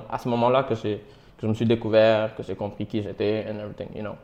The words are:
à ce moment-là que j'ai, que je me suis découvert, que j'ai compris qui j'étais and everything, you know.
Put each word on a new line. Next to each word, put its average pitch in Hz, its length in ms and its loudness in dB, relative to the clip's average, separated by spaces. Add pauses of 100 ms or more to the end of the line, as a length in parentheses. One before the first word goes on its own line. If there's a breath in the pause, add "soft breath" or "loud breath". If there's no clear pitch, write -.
(100)
à 123 80 -6
ce - 100 -4
moment-là 123 360 2
que 120 100 -2
j'ai, 107 220 -4
que - 460 -18
je 110 40 -2
me 110 80 2
suis 117 120 0
découvert, 110 680 4
que 101 80 -10
j'ai 95 140 -6
compris 104 300 -6
qui 107 160 -4
j'étais 104 460 -2
and 107 120 -8
everything, 104 340 -12
you - 60 -10
know. 104 240 -8